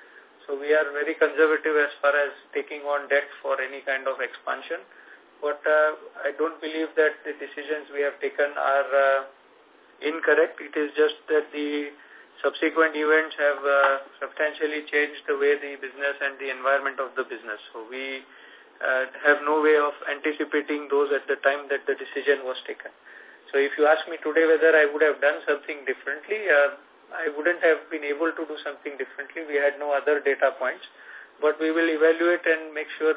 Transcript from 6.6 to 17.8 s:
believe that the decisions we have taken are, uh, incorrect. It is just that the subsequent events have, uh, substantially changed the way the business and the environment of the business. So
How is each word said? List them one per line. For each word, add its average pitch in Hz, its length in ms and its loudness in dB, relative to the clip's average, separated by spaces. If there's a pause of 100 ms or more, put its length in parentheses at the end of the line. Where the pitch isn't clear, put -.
believe 156 320 -4
that 151 320 2
the 147 80 -8
decisions 143 560 -10
we 143 80 -4
have 143 240 -2
taken 143 320 -2
are, 139 320 0
uh, 135 400 2 (720)
incorrect. 156 640 2
It 147 160 -16
is 143 160 -4
just 151 320 2
that 151 240 0
the 147 400 -6 (480)
subsequent 151 560 0
events 156 400 2
have, 143 240 0
uh, 139 400 4 (160)
substantially 151 720 -4
changed 147 400 -2
the 143 80 0
way 143 240 2
the 143 160 -12
business 139 480 -8
and 135 160 -6
the 135 80 -8
environment 135 480 -2
of 123 160 -6
the 127 160 -6
business. 117 320 -12 (120)
So 113 120 -14